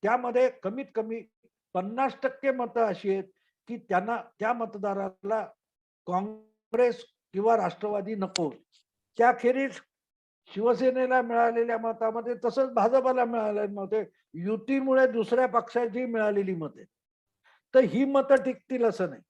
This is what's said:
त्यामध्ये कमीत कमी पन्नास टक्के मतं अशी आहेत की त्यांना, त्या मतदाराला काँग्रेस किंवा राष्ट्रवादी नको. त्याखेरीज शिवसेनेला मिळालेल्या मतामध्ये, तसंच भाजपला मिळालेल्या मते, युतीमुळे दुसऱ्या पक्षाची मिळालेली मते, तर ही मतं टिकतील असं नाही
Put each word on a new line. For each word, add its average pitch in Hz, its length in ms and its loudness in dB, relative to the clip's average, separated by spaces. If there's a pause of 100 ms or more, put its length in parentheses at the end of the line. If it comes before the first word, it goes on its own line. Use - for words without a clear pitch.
त्यामध्ये 247 480 0
कमीत 254 360 -8 (100)
कमी 220 280 -6 (500)
पन्नास 233 500 -4
टक्के 269 280 -2
मतं 233 340 -2
अशी 202 240 -4
आहेत 190 140 0 (440)
की 233 100 -10
त्यांना, 202 460 -4 (160)
त्या 220 140 0
मतदाराला 202 920 -6 (640)
काँग्रेस 214 1000 -2 (280)
किंवा 220 240 2
राष्ट्रवादी 208 580 -4
नको. 190 340 -4 (680)
त्याखेरीज 247 600 2 (760)
शिवसेनेला 254 680 2
मिळालेल्या 233 560 0
मतामध्ये, 226 560 -4 (120)
तसंच 262 280 0
भाजपला 254 520 4
मिळालेल्या 208 580 -2
मते, 208 200 -2 (300)
युतीमुळे 254 760 2
दुसऱ्या 240 400 2
पक्षाची 233 580 -2
मिळालेली 208 500 0
मते, 156 280 -10 (920)
तर 262 60 8
ही 240 260 4
मतं 277 300 4
टिकतील 254 500 0
असं 185 240 0
नाही - 200 -16